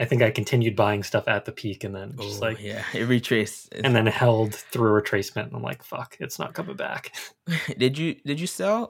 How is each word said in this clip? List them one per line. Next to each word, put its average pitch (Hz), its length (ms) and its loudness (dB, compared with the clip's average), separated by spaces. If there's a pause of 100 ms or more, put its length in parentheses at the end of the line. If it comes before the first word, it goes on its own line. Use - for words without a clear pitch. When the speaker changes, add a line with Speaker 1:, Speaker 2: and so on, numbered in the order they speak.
Speaker 1:
I 120 40 2
think 120 160 2
I 110 120 6
continued 113 420 2
buying 104 300 2
stuff - 240 0
at 104 160 0
the - 80 -10
peak - 320 -8
and 101 100 -8
then 98 240 -12
just, 101 240 -8
Speaker 2:
Oh, 113 40 -2
Speaker 1:
like, 110 140 -4
Speaker 2:
yeah, 104 220 -8 (100)
it 113 140 -2
retraced. 117 680 2
Speaker 1:
and - 220 2
then 113 120 6
held 110 460 4
through 107 480 4
retracement. 107 460 -2
And 131 80 -14
I'm 120 80 -8
like, - 220 -10
"Fuck, - 340 -12
it's - 220 -8
not 65 140 -6
coming - 200 -8
back." - 400 -8 (320)
<laughs> 170 100 -2
Speaker 2:
<laughs> - 220 -6
Did 135 200 2
you, 160 160 -2 (120)
did 147 140 -2
you 180 80 -4
sell 214 420 -2